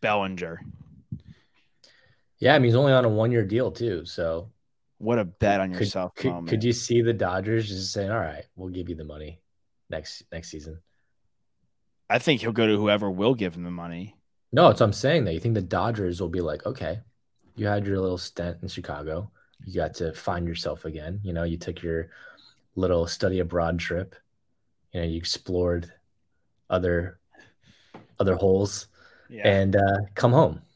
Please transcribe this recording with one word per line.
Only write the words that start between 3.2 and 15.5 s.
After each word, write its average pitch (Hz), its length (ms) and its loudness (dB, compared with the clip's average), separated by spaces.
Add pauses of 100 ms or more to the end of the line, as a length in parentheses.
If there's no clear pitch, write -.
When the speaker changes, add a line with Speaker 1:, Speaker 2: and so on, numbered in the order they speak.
Speaker 2:
deal, 107 260 0
too, 92 360 -4
so. 85 440 -6 (480)
Speaker 1:
What 113 200 0
a 107 60 2
bet 101 360 2
on 95 120 -2
Speaker 2:
Could, 90 80 -4
Speaker 1:
yourself, 95 340 -2
Speaker 2:
could, - 160 -2
Speaker 1:
moment. 87 180 -8
Speaker 2:
could 110 140 0
you 117 120 2
see 120 260 0
the 113 140 2
Dodgers 101 540 -2
just 95 220 -8
saying, 98 200 -4
"All 113 80 -2
right, 78 260 -6 (100)
we'll 92 140 -12
give 90 220 -8
you 87 40 -6
the 78 100 -14
money 76 360 -16 (480)
next, - 420 -12
next 82 200 -12
season"? 78 280 -14 (1300)
Speaker 1:
I 113 80 2
think 123 240 2
he'll 113 100 -2
go 113 140 4
to 110 100 6
whoever 104 340 2
will 101 240 2
give 95 200 -4
him 87 80 -10
the 87 80 -8
money. 87 440 -10 (380)
Speaker 2:
No, 160 160 8
that's 110 120 6
what 117 60 8
I'm 104 60 4
saying, 143 320 2
though. 92 60 0
You 82 100 -2
think 117 140 0